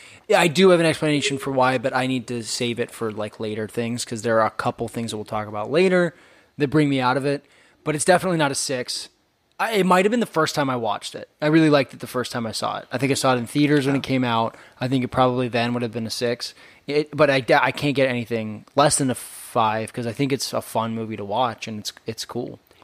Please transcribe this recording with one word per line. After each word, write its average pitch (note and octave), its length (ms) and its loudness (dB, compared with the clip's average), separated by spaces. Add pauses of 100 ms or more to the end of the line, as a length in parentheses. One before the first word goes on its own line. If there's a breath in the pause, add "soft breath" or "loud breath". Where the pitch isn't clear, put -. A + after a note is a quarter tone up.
(280 loud breath)
yeah, G3 120 4
I E3+ 80 4
do F3+ 220 6
have F3 100 6
an E3 60 4
explanation D3 500 0
for C#3 140 -6
why, C3 260 2
but C3 180 -2
I B2+ 120 0
need B2+ 220 -2
to A#2+ 140 -6
save A#2 380 -4
it A2+ 100 -4
for, A2+ 200 -6
like, G#2 280 -8
later G#2+ 300 -6
things A#2 380 -4
'cause A2 160 -8
there A2+ 180 4
are A2 60 4
a G#2+ 40 0
couple - 380 -4
things A#2 220 -8
that A2 80 -8
we'll G#2+ 80 -10
talk G#2+ 200 -6
about G#2+ 240 -8
later F3 440 2 (420 soft breath)
that C#3+ 120 0
bring D3 200 2
me C3+ 140 2
out B2+ 160 2
of C3+ 80 -2
it. C#3+ 180 -2 (400 soft breath)
But D3+ 100 -2
it's D3+ 100 -4
definitely F3+ 340 4
not C#3+ 120 2
a C3+ 40 -6
six. - 560 -6 (500)
I, A3 120 -2
it G3 140 2
might F#3 200 6
have G#3+ 40 4
been A#3+ 100 0
the G#3 60 0
first - 280 0
time C3+ 160 0
I B2+ 60 -2
watched A2 380 -4
it. - 140 -14 (140)
I D3+ 60 2
really D#3 200 6
liked C#3+ 240 4
it B2 80 -18
the B2 60 -10
first - 260 -6
time A#2 140 -4
I A2 60 -6
saw G#2+ 260 -6
it. - 140 -12
I C3 40 -6
think C3 140 0
I C3+ 40 2
saw C3 200 2
it B2 40 0
in A#2 80 -4
theaters C#3+ 400 2
when C#3 100 0
it B2+ 80 -2
came C3 200 0
out. A2+ 320 -2 (240 loud breath)
I B2+ 80 -4
think B2+ 160 0
it - 40 -6
probably B2+ 400 0
then A#2+ 260 -2
would A#2+ 80 -2
have A2+ 100 -6
been A2+ 140 -6
a G#2+ 40 -8
six. - 440 -4 (320 loud breath)
It, D3 280 -2
but D3 140 4
I, C3+ 160 2 (160)
I C3 120 2
can't D3 240 -2
get C3+ 120 4
anything A2 560 -4 (100)
less C#3+ 220 4
than C3+ 140 0
a A2+ 60 -2
five A2 760 -2
'cause A#2+ 140 -8
I A#2 60 -6
think C#3 200 -2
it's - 200 -4
a A2+ 100 -2
fun A2+ 320 -4
movie A2 220 -8
to G#2 80 -10
watch A2 420 -2
and G#2+ 140 -10
it's, - 120 -10 (140)
it's - 180 -8
cool. B2 360 -10 (240 soft breath)